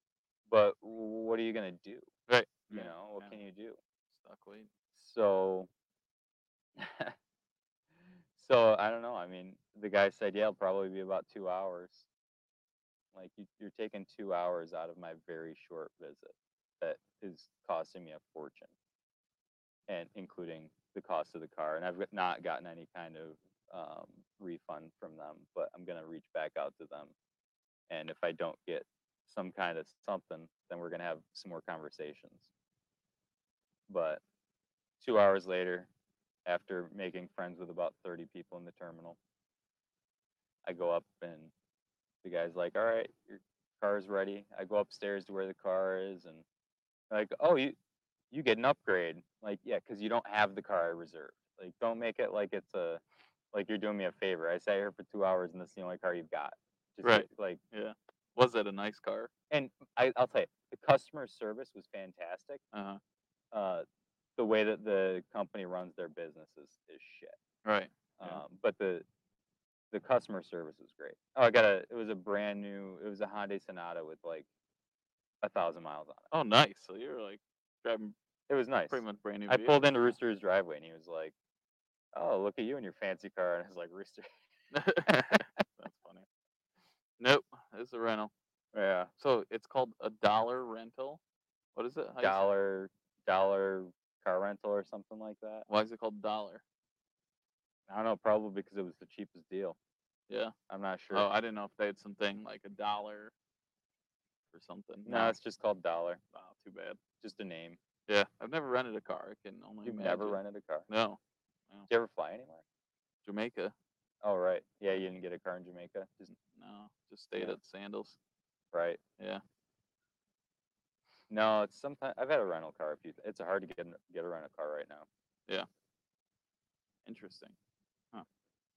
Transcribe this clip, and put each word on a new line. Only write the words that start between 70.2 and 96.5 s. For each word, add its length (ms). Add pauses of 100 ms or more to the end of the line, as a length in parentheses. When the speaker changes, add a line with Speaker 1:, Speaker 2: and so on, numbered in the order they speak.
Speaker 1:
service 360
was 140
great. 220 (220)
Oh, 60
I 80
got 140
a, 260
it 40
was 140
a 60
brand 460
new, 420
it 60
was 120
a 60
Hyundai 380
Sonata 400
with, 200
like, 220 (960)
a 80
thousand 340
miles 240
on 160
it. 80
Speaker 2:
Oh, 100
nice. 380
So 140
you 160
were, 120
like, 180 (420)
driving 320 (360)
Speaker 1:
It 40
was 140
nice. 220
Speaker 2:
pretty 140
much 180
brand 180
new 100
Speaker 1:
I 80
pulled 260
Speaker 2:
vehicle. 20
Speaker 1:
into 140
Rooster's 400
driveway, 360
and 80
he 80
was 160
like, 260 (800)
"Oh, 260
look 160
at 80
you 120
in 60
your 100
fancy 360
car." 260
And 100
I 20
was 80
like, 160
"Rooster." 340
<laughs> 80 (360)
Speaker 2:
<laughs> 1080
That's 180 (100)
funny. 200 (920)
Nope, 240 (300)
it's 180
a 80
rental. 320 (420)
Speaker 1:
Yeah. 340 (100)
Speaker 2:
So 320
it's 160
called 340
a 100
dollar 540
rental? 560 (540)
What 120
is 100
it? 180
How 80
you 60
s- 120
Speaker 1:
Dollar, 500 (360)
dollar 600 (380)
car 160
rental 300
or 140
something 340
like 220
that. 280
Speaker 2:
Why 140
is 100
it 80
called 220
dollar? 400 (1300)